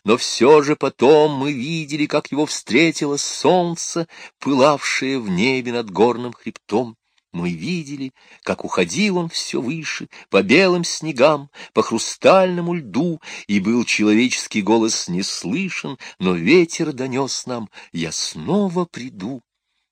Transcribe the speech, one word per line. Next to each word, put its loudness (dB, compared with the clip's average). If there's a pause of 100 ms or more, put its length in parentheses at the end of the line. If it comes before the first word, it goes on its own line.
но 4
всё 6
же 0
потом 4
мы -2
видели, -4
как -4
его 0
встретило 0
солнце, -2 (320)
пылавшее 2
в -6
небе 0
над -6
горным 2
хребтом. -6 (360)
Мы -4
видели, -8 (300)
как -4
уходил 0
он -2
всё -6
выше, -8 (220)
по 4
белым 4
снегам, 0 (220)
по 2
хрустальному 2
льду, -4 (280)
и 2
был 2
человеческий 2
голос 0
не -4
слышен, -6 (220)
но 0
ветер 2
донёс -4
нам: -8 (220)
"Я -6
снова -2
приду". -12 (500)